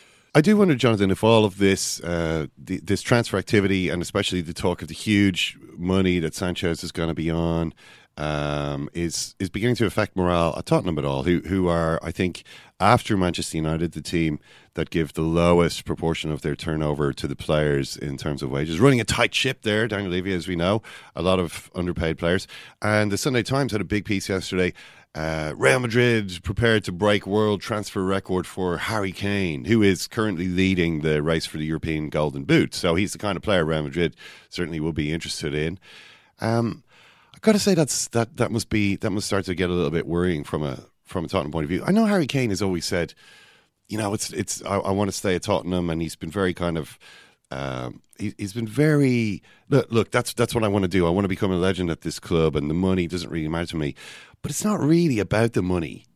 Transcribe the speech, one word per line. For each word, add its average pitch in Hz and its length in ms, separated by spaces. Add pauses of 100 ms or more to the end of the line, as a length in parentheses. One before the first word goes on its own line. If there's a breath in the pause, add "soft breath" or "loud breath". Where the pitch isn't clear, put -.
(360 soft breath)
I 151 40
do 208 160
wonder, 190 180
Jonathan, 110 360
if 92 140
all 110 200
of 95 140
this, 98 440
uh, 80 460 (100)
the, 92 220
this 98 220
transfer 117 360
activity 95 500
and 85 140
especially 95 380
the 82 120
talk 87 300
of 80 60
the 78 60
huge 101 640 (200)
money 92 420
that 80 160
Sanchez 87 500
is 85 80
gonna 82 220
be 80 160
on, 82 420 (440 loud breath)
um, 73 760
is, - 460
is 95 100
beginning 113 280
to 117 100
affect 101 300
morale 87 400
at - 100
Tottenham 90 320
at 67 60
all, 69 180
who, 85 180
who 90 280
are, 82 340
I 82 80
think, 90 320 (360 loud breath)
after 110 380
Manchester 87 400
United, 80 360
the 78 100
team 80 380 (340 soft breath)
that 80 160
give 82 240
the 82 80
lowest 85 640
proportion 80 460
of 73 120
their 76 140
turnover 76 560
to - 140
the 71 100
players 73 600
in 69 200
terms 69 260
of 65 80
wages. 78 280
Running 127 220
a 110 40
tight 117 300
ship - 280
there, 107 260
Daniel 101 240
Levy, 92 200
as 87 140
we 92 100
know, 95 260 (340 loud breath)
a 80 60
lot 92 160
of - 360
underpaid 87 440
players. 87 280 (360 loud breath)
And 107 280
the 98 80
Sunday 127 260
Times 131 280
had 104 80
a 92 40
big 101 200
piece 98 240
yesterday. 90 460 (420 loud breath)
Uh, 78 400
Real 131 220
Madrid 113 640
prepared 110 420
to 98 80
break 104 320
world 104 360
transfer 104 420
record 92 460
for 90 300
Harry 98 340
Kane, 95 520
who 110 160
is 98 280
currently 92 400
leading 87 540
the 76 200
race 80 240
for - 100
the 78 100
European 78 440
Golden 73 320
Boot. 107 320
So 85 220
he's 95 160
the - 60
kind 98 180
of 73 60
player 92 220
Real 78 200
Madrid 76 320 (320 loud breath)
certainly 82 320
will 80 120
be 76 200
interested 80 420
in. 80 240 (600 loud breath)
Um, 117 420 (500 soft breath)
I've - 100
gotta 208 180
say 196 160
that's, - 320
that, 113 300
that 117 120
must 110 200
be, 101 260
that 110 140
must 98 180
start 98 160
to 92 100
get 90 160
a - 20
little 85 200
bit 82 160
worrying 85 340
from 76 220
a, 64 160 (240)
from 87 200
a 73 40
Tottenham 76 240
point 82 100
of 71 60
view. 87 180
I - 60
know 220 140
Harry 196 200
Kane 127 240
has 90 100
always 92 240
said, 85 300 (720 soft breath)
you 107 120
know, 104 160
it's, - 180
it's, - 320
I, 98 140
I 98 120
wanna 98 220
stay 92 240
at 85 80
Tottenham, 87 460
and 82 120
he's 80 140
been 82 140
very 92 240
kind 85 220
of, - 220 (540 loud breath)
um, 65 500 (160)
he, 104 180
he's 101 160
been 113 140
very, 123 800 (240 soft breath)
look, 139 240
look, 110 180
that's, 123 220
that's 117 240
what 113 80
I 107 40
wanna 98 200
do. 87 180
I 82 40
wanna 98 180
become 95 240
a 90 40
legend 90 320
at 80 120
this - 180
club, 80 380
and 73 120
the 78 60
money 92 320
doesn't 82 240
really 80 160
matter 85 200
to 82 100
me. 73 180 (460 loud breath)
But - 100
it's - 140
not 208 140
really 147 420
about 107 340
the 107 80
money. 90 420 (120)